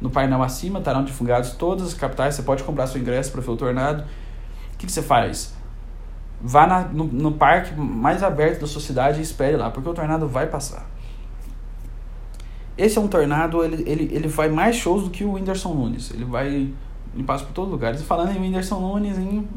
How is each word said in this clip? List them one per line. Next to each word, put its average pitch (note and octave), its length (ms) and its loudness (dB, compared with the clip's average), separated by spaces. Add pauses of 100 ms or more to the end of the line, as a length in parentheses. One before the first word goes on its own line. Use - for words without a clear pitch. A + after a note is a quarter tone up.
no B2+ 80 -2
painel C3 340 2
acima, F3+ 360 -2
estarão C#3 260 0
divulgadas B2 480 0
todas F#3 340 0
as E3+ 60 -6
capitais. C#3 420 0
Você C3 80 -4
pode C3+ 220 0
comprar C3+ 220 0
seu C3 120 -4
ingresso B2 320 0
pra C3 80 -6
ver B2 120 -4
o A#2 40 0
tornado. C3+ 480 0 (680)
O - 40 -12
que - 80 -10
que - 60 -6
você D#3 100 -2
faz? A2+ 540 2 (840)
Vá C#3+ 260 8
na, F#3 140 4
no, D#3 240 -2
no D3 260 2
parque D#3 420 6
mais D3+ 480 2
aberto E3 400 2
da D3 60 -4
sua D3 140 -4
cidade C#3+ 380 2
e D#3+ 40 -2
espere D3+ 320 2
lá, A2+ 160 0
porque C#3 180 -4
o E3+ 40 -4
tornado D#3+ 340 0
vai C3 200 0
passar. - 400 -6 (1900)
Esse A3 200 6
é G#3+ 40 4
um G#3 60 2
tornado, E3 560 4
ele, D#3+ 260 -2
ele, D#3 240 0
ele D#3 140 0
vai D#3 220 2
mais F#3 260 4
shows F#3+ 280 2
do F3+ 60 -4
que G3 140 -6
o G#3 100 0
Whindersson F#3+ 400 -2
Nunes. A#2+ 400 -2
Ele A2+ 120 -6
vai, C3+ 480 0 (400)
ele C3 120 -4
passa C3+ 200 -2
por - 80 -10
todo F#3+ 180 -2
lugar. A#2+ 240 0
E - 40 -4
falando F3 360 2
em F#3 40 0
Whindersson F#3+ 400 0
Nunes, G3 380 0
em, G3 220 0
hum, G3+ 180 -4